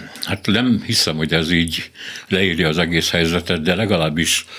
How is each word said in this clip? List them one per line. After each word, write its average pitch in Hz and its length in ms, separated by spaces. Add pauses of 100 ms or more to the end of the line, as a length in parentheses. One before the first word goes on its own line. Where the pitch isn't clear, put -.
(240)
hát - 220
nem 113 400
hiszem, - 300
hogy 78 180
ez 82 180
így 85 400 (360)
leírja 90 400
az 78 100
egész 82 320
helyzetet, 85 520
de 87 140
legalábbis 85 720 (140)